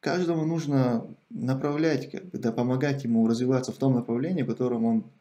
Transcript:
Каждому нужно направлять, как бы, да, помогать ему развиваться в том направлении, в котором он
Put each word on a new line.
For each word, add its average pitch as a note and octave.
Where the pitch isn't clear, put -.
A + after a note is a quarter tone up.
Каждому E3
нужно C#3+
направлять, C#3+
как -
бы, -
да, A2+
помогать C3
ему A2+
развиваться B2+
в -
том C3+
направлении, B2+
в A2+
котором B2
он A2+